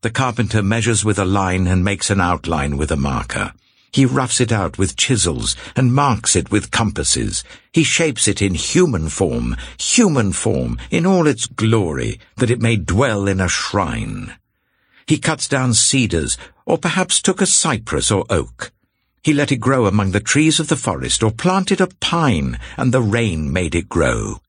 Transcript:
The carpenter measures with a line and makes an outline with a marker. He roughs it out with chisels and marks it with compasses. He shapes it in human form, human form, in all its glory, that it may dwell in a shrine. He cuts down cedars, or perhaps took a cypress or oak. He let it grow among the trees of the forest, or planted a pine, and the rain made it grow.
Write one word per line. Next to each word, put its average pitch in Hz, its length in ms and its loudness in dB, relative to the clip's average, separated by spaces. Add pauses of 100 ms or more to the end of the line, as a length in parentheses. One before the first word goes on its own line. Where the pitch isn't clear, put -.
The 113 80 -2
carpenter 110 520 0
measures 107 420 0
with 104 140 2
a 98 60 2
line 92 420 2
and 92 160 2
makes 98 260 -2
an 98 120 2
outline 80 560 -2
with 78 160 -2
a 80 40 0
marker. 67 560 -4 (380)
He 135 160 4
roughs 131 340 0
it 120 120 2
out 98 260 -2
with 98 180 -2
chisels 76 600 0 (180)
and 123 180 2
marks 131 440 2
it 87 160 -2
with - 180 0
compasses. - 720 -2 (300)
He 165 100 4
shapes 147 460 0
it 98 120 -2
in 98 140 0
human 98 540 2
form, 60 480 -2 (200)
human 139 560 2
form, 117 460 -2 (120)
in 165 140 0
all 180 220 4
its 131 200 0
glory, 82 760 -2 (160)
that 113 140 2
it 120 120 0
may 117 140 2
dwell 101 500 0
in 95 140 0
a 92 80 2
shrine. 57 880 -4 (680)
He 151 120 2
cuts - 300 -2
down 127 260 2
cedars, 87 640 0 (260)
or 165 140 2
perhaps 180 420 0
took 190 200 0
a 190 60 4
cypress 113 680 0
or 95 180 2
oak. - 400 -4 (540)
He 156 80 2
let 143 200 2
it 127 60 0
grow 123 280 2
among 98 240 2
the 90 80 0
trees 156 400 2
of 156 80 -2
the 156 100 0
forest, 71 460 -2
or 110 80 4
planted 185 500 0
a 185 60 4
pine, 90 720 0 (180)
and 127 160 2
the 131 80 4
rain 98 520 0
made 85 240 -2
it 82 120 -2
grow. 58 600 -2